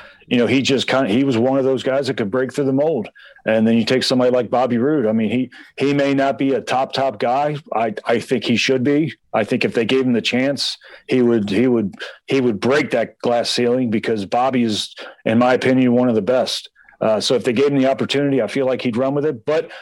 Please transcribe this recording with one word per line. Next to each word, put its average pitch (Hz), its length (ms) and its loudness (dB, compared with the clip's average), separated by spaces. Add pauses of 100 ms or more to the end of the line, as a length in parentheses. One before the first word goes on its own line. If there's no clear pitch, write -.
(260)
you 127 120 0
know, 120 80 2
he 127 160 2
just 123 240 0
kinda, 127 240 0
he 127 140 2
was 135 120 0
one 131 220 2
of 131 60 0
those 131 180 0
guys 139 240 -2
that 127 100 -4
could 101 140 -4
break 127 220 -2
through 147 120 -2
the 131 80 0
mold. 139 360 0 (360)
And 110 220 2
then 117 100 4
you 113 80 2
take 131 180 2
somebody 127 280 2
like 120 200 0
Bobby 120 280 2
Roode. 139 280 0
I 107 60 0
mean, 110 180 0
he, 123 200 -2 (260)
he 139 160 0
may 139 220 0
not 135 240 0
be 135 160 0
a 113 60 -2
top, 127 320 -4
top 135 260 -2
guy. 143 380 -2 (180)
I, 110 200 -2 (100)
I 120 140 0
think 113 260 -2
he 117 120 0
should 131 260 0
be. 143 320 0 (180)
I 110 120 0
think 123 200 -2
if 107 100 -2
they 117 100 0
gave 127 220 2
him 127 60 2
the 113 100 0
chance, 131 560 -2 (280)
he 127 160 2
would, 113 280 2
he 120 160 2
would, 113 280 0 (320)
he 135 140 0
would 117 200 0
break 131 300 0
that 113 280 -2
glass 120 320 0
ceiling 120 400 0
because 107 360 -2
Bobby 123 360 0
is, 107 320 -4 (300)
in 113 140 2
my 123 160 4
opinion, 127 380 2
one 123 160 2
of 117 60 2
the 107 80 0
best. 120 460 -2 (320)
Uh, 107 200 0
so 131 140 0
if 117 80 0
they 127 100 0
gave 135 140 2
him 143 120 0
the 131 120 2
opportunity, 135 500 0
I 110 60 0
feel 135 180 -2
like 127 160 -2
he'd 120 160 -4
run 131 160 0
with 143 140 -2
it. 139 180 -6
But 160 380 -2